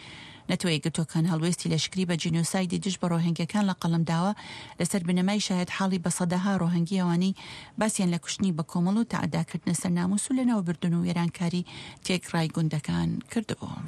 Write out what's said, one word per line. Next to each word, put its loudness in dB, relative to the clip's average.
نەتۆی 0
یەکگرتوەکان 0
هەڵوێستی 0
لەشکری 0
بە 2
جینۆسایدی 0
دژ -2
بە 0
ڕۆهەنگیەکان 2
لە 0
قەڵەمداوە 2
لەسەر 0
بنەمای 2
شایەت 0
حاڵی 0
بە 0
سەدەها 2
ڕۆهەنگی 2
ئەوانەی 2
باسییان 2
لە 0
کوشتنی 0
بە -4
کۆمەڵ 2
و 2
تەعەداکردنە -2
سەر 0
ناموس 2
و 2
لە 2
ناوبردن 0
و 2
وێرانکاری 0
تێکڕای 0
گوندەکان 0
کردبوو. -4